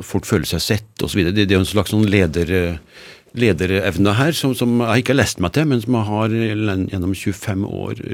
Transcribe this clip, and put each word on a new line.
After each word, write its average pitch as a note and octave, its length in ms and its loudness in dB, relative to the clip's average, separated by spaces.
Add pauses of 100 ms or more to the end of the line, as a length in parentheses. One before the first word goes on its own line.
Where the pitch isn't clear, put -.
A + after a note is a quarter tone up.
folk - 280 -4
føler E2 200 0
seg - 120 -2
sett - 440 -4
og - 80 -2
så G2 80 2
videre. F#2+ 160 0
Det, G#2 120 4
det G2+ 60 4
er F#2+ 60 6
jo F2+ 40 2
en D2+ 80 -4
slags G2+ 200 0
sånn G#2+ 200 4
leder, E2+ 400 2
eh, E2+ 560 -4 (220)
lederevne G2 840 2
her, C#3 220 2
som, C3+ 180 0
som A#2+ 300 0
jeg A2+ 180 2
ikke B2+ 140 0
har C3+ 60 4
lest - 200 -2
meg F2 140 -2
til, D3+ 160 2
men B2 100 2
som A#2+ 140 -2
jeg G#2+ 140 0
har G#2+ 240 0 (580)
gjennom F#2+ 240 -2
tjuefem G2 500 -4
år G2+ 360 -6 (120)